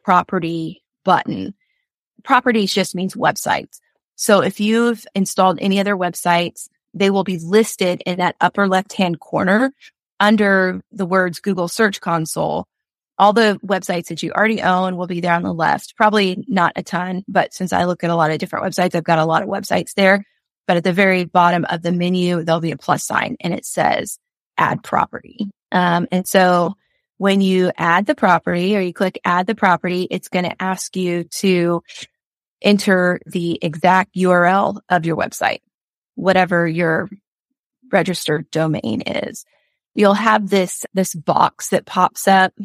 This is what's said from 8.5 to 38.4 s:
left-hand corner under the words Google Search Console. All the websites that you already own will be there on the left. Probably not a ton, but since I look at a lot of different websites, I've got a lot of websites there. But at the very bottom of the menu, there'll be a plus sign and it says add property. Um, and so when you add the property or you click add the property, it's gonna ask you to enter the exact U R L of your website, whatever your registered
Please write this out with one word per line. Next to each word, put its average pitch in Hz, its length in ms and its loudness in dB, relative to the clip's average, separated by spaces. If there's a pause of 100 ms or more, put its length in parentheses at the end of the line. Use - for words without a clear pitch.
left-hand 185 520 0
corner 214 540 0 (480)
under 196 600 2 (120)
the 196 120 -6
words 180 360 0
Google 180 260 -2
Search 202 320 -2
Console. 160 640 -4 (520)
All 202 160 6
the 214 320 2
websites 185 420 -4
that 165 160 -10
you 160 80 -6
already 214 300 0
own 185 340 0
will 175 120 -8
be 180 120 -6
there 175 140 -2
on 175 100 0
the 185 100 -4
left. 156 440 -2
Probably 208 500 2
not 175 300 0
a 180 60 -6
ton, 180 440 -6
but - 260 0
since 185 200 -6
I 175 100 2
look 180 220 -4
at 165 40 0
a 170 60 0
lot 160 160 2
of 156 80 -2
different - 260 -6
websites, 180 300 -2
I've 165 80 -2
got 165 160 2
a 156 60 2
lot 160 180 0
of - 60 -8
websites 196 460 -4
there. 196 280 4 (440)
But 180 100 2
at 170 80 -2
the 180 80 0
very 185 320 2
bottom 175 440 2
of 170 120 -6
the 175 100 -2
menu, 175 520 0
there'll 165 180 0
be 165 100 -4
a 147 60 -8
plus - 260 -2
sign - 380 -4
and 175 120 -4
it - 120 -8
says - 520 -2 (400)
add - 240 0
property. - 680 -6 (240)
Um, 175 380 2
and 185 140 -2
so 180 500 2 (420)
when 196 240 2
you 185 360 2
add 170 280 0
the 302 100 0
property 180 600 0
or 196 60 0
you 180 120 -4
click - 320 -2
add 180 220 0
the 220 80 -2
property, 180 540 0
it's - 200 -8
gonna 180 300 -4
ask 185 360 -6
you 175 300 -2
to 170 560 0 (800)
enter 185 640 2
the 170 360 -4
exact 180 540 2
U 185 160 2
R 175 140 4
L 202 440 0
of 170 160 2
your 160 100 -2
website, - 440 -2 (560)
whatever 180 520 2
your 165 420 -2 (800)
registered 165 600 -2